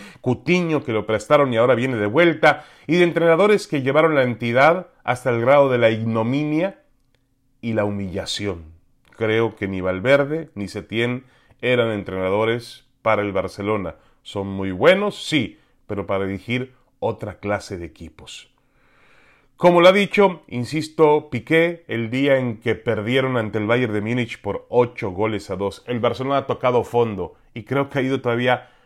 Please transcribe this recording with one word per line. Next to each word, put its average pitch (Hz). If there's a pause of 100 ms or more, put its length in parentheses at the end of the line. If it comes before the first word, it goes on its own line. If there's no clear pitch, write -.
(200)
Coutinho, 160
que 120
lo 107
prestaron 131
y 113
ahora 123
viene 123
de 104
vuelta, 156 (200)
y 156
de 175
entrenadores 170
que 143
llevaron 151
la 135
entidad 127 (140)
hasta 127
el 117
grado 139
de 123
la 113
ignominia 131 (800)
y 117
la 107
humillación. 95 (520)
Creo 110
que 101
ni 95
Valverde 139
ni 101
Setién 117 (380)
eran 120
entrenadores 101 (160)
para 107
el 101
Barcelona. 98 (260)
Son 98
muy 95
buenos, 185
sí, 127 (280)
pero 98
para 98
dirigir 113 (260)
otra 104
clase 101
de 85
equipos. - (1040)
Como 175
lo 180
ha 185
dicho, 196
insisto, 151
Piqué, 165
el 113
día 135
en 120
que 113
perdieron 123
ante 110
el 104
Bayern 117
de 104
Múnich 117
por 98
ocho 120
goles 101
a 92
dos. 98
El 123
Barcelona 131
ha -
tocado 123
fondo 104 (180)
y 113
creo 139
que 143
ha 131
ido 131
todavía 123 (140)